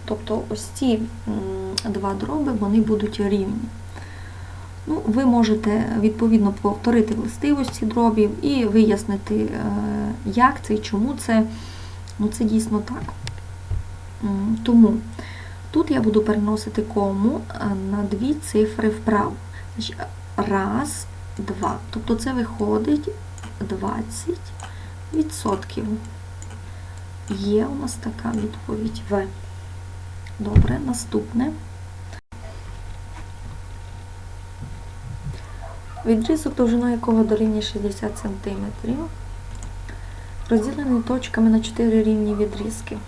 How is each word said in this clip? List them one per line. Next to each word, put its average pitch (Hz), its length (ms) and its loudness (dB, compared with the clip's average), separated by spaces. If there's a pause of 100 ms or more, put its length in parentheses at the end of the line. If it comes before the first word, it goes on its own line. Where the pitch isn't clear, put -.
Тобто 220 440 -2
ось 214 160 -4 (100)
ці, 233 260 4 (280)
м, 190 640 -4
два 196 220 0
дроби, 277 380 0
вони 208 280 4
будуть 208 400 2
рівні. 202 480 0 (1160)
Ну, 311 200 -2
ви 233 180 2
можете, 220 600 4 (160)
відповідно, 220 520 6
повторити 220 640 2
властивості 254 720 0
дробів 214 580 4
і 269 200 4
вияснити, 208 680 4
е, 214 340 0 (580)
як 240 360 6
це 214 120 2
і 214 40 2
чому 214 360 2
це. 220 300 4 (720)
Ну, 208 100 2
це 226 160 0
дійсно 214 340 2
так. 247 240 -4 (1200)
М, 202 400 0
тому 226 300 10 (760)
тут 311 200 4
я 254 100 4
буду 214 220 6
переносити 214 600 2
кому, 202 580 2 (100)
е, 202 240 -2 (160)
на 208 120 0
дві 208 320 0
цифри 220 540 2
вправо. 214 440 2 (440)
Значить, - 200 -6 (400)
раз, 214 680 0 (320)
два. - 380 -2 (140)
Тобто 226 240 -2
це 262 180 -2
виходить 226 760 0 (520)
двадцять 226 920 -4 (600)
відсотків. 220 720 -2 (1500)
Є 202 360 2
у 277 80 -4
нас 262 200 -4
така - 360 -6
відповідь 220 800 -4
В. 196 160 2 (1120)
Добре, 214 480 6
наступне. 233 680 -2 (4000)
Відрізок, 226 480 4
довжина 240 360 4
якого 226 340 4
дорівнює 214 380 4
шістдесят 208 560 -4
сантиметрів, 202 800 -4 (1500)
розділений 247 540 2
точками 233 480 2
на 220 100 6
чотири 220 420 4
рівні 214 320 2
відрізки. 208 720 -2